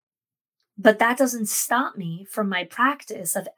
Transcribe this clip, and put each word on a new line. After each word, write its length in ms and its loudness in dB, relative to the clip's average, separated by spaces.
But 220 6
that 180 2
doesn't 320 0
stop 480 -2
me 300 -8
from 200 -4
my 160 -2
practice 720 -2
of 100 -4